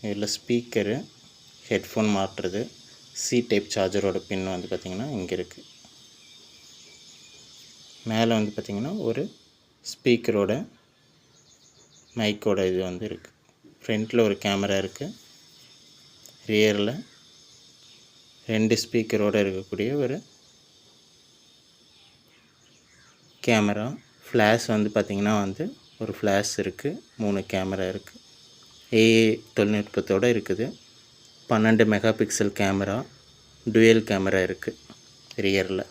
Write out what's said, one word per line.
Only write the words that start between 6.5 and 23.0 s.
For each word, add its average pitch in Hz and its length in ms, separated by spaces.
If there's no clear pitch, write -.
மேலே 113 280
வந்து 107 160
பார்த்திங்கன்னா 104 380
ஒரு 120 140
ஸ்பீக்கரோட 107 600
மைக்கோட 104 380
இது 92 180
வந்து 90 220
இருக்கு. - 200
ஃப்ரண்ட்டில் 110 440
ஒரு 101 180
கேமரா 101 380
இருக்கு. 98 240
ரியரில் 107 440
ரெண்டு 110 200
ஸ்பீக்கரோட 107 600
இருக்கக்கூடிய 98 460
ஒரு 135 120